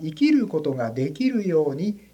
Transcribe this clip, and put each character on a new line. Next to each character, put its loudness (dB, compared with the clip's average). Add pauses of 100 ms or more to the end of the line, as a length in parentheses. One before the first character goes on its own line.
生 -6
き 2
る 4
こ -2
と -2
が -2
で -2
き 0
る 0
よ 2
う -2
に -4 (160)